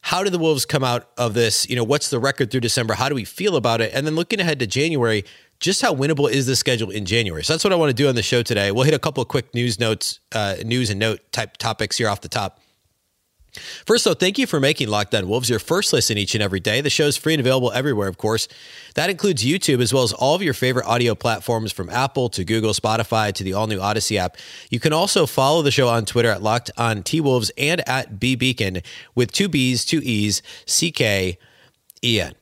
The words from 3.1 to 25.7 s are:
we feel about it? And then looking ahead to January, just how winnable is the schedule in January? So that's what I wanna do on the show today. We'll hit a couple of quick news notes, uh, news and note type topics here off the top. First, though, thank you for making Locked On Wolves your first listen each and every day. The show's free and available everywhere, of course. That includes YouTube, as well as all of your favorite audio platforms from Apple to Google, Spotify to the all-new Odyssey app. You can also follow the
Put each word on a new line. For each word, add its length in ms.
we 100
feel 300
about 260
it? 120
And 120
then 100
looking 240
ahead 200
to 80
January, 580
just 220
how 120
winnable 360
is 160
the 100
schedule 360
in 140
January? 380
So 100
that's 100
what 100
I 40
wanna 160
do 140
on 80
the 80
show 200
today. 280
We'll 140
hit 80
a 60
couple 240
of 40
quick 280
news 240
notes, 400
uh, 300
news 280
and 80
note 200
type 260
topics 400
here 120
off 120
the 80
top. 300
First, 180
though, 80
thank 240
you 80
for 140
making 300
Locked 260
On 120
Wolves 220
your 80
first 340
listen 240
each 200
and 80
every 160
day. 200
The 120
show's 260
free 160
and 60
available 320
everywhere, 360
of 120
course. 280
That 160
includes 340
YouTube, 380
as 100
well 120
as 100
all 220
of 80
your 100
favorite 320
audio 300
platforms 560
from 180
Apple 400
to 140
Google, 300
Spotify 600
to 100
the 100
all-new 260
Odyssey 400
app. 180
You 100
can 140
also 320
follow 380
the 80